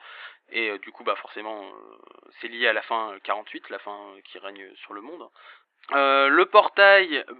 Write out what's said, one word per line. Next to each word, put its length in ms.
et, 200
euh, 80
du 120
coup 140
bah 100
forcément, 480
euh, 340
c'est 80
lié 180
à 60
la 100
fin, 300
euh, 80
quarante-huit, 500
la 80
fin, 180
euh, 280
qui 160
règne 380
sur 140
le 100
monde. 280
Euh, 360
le 180
portail 800